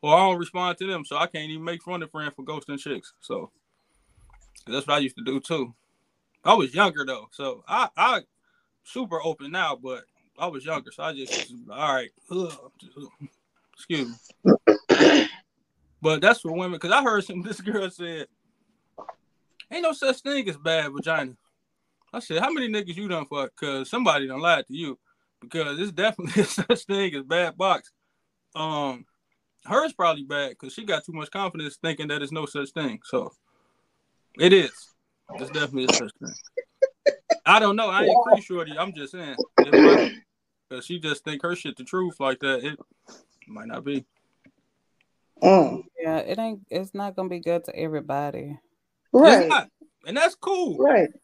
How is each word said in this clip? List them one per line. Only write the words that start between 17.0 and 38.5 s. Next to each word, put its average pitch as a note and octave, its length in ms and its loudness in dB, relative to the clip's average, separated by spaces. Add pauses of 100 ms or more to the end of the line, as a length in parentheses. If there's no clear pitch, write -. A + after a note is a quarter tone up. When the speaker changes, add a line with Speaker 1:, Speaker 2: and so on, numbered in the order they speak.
Speaker 1:
heard A3 220 0
some, F3+ 180 -12
<laughs> F3 40 -12
this G#3+ 140 -12
girl G3 300 -4
said, E3+ 360 -12 (1400)
"Ain't F4 120 -8
no E4 100 0
such C4+ 280 -2
thing C4+ 280 -4
as D#3+ 80 -8
bad D#3 360 -2
vagina." C#3+ 440 -4 (760)
I A3+ 80 -10
said, D#3+ 220 -4
"How C4 80 -2
many C#4 180 -4
niggas G3+ 280 -6
you G#3 120 -10
done E3 180 -4
fuck? C#3+ 300 -8
'Cause C3+ 340 -6
somebody E3 360 0
done C3 140 -8
lied D#3+ 260 2
to C3 80 -14
you. D3+ 240 -8 (420)
Because D3 380 -6
it's G3 140 -6
definitely F#3+ 500 0
<laughs> - 0 -
a - 40 4
such - 380 -2
thing G3 300 -2
as C#3 100 -6
bad E3 320 0
box." F3+ 360 -2 (600)
Um, D3 520 -6 (600)
hers C#4+ 260 0
probably D#3 320 0
bad C#3+ 340 -6
'cause C3 140 -16
she A3+ 120 -16
got F3 200 -4
too F3 80 -16
much D#3 180 -12
confidence E3+ 460 -8
thinking D#3 320 -6
that D3 140 -4
it's C#3+ 100 -10
no D#3 140 -6
such C#3 240 -8
thing. C3 340 -8
So - 280 -6 (1040)
it F3+ 140 8
is. E3+ 200 6 (640)
It's C3 120 -10
definitely C#3 340 -4
a B2+ 60 -2
such A2+ 300 0
thing. - 140 -14 (1120)
I G3 120 8
don't G#3 180 2
know. A3 120 -2
I G3 180 2
ain't G3+ 120 6
Speaker 2:
Wow. A#3+ 60 4
Speaker 1:
pretty A3 180 4
shorty. D#3+ 360 -6